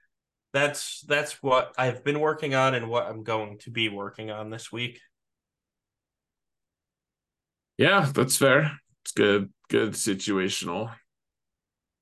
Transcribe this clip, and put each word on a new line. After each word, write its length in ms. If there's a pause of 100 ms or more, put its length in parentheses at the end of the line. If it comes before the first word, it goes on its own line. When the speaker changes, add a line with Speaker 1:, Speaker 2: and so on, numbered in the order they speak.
(520)
Speaker 1:
that's, 500
that's 400
what 340
I've 280
been 160
working 340
on 200
and 140
what 180
I'm 180
going 360
to 100
be 180
working 420
on 200
this 220
week. 280 (2750)
Speaker 2:
Yeah, 380
that's 220
fair. 420 (240)
It's 100
good, 400 (160)
good 240
situational 1000 (1080)